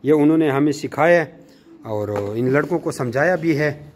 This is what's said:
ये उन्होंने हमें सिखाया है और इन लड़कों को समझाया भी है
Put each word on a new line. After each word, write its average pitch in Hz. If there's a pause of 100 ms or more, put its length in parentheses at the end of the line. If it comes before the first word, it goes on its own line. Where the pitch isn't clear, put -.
ये 135
उन्होंने 156
हमें 143
सिखाया 156
है - (480)
और 104
इन 127
लड़कों 151
को 165
समझाया 139
भी 160
है 147 (240)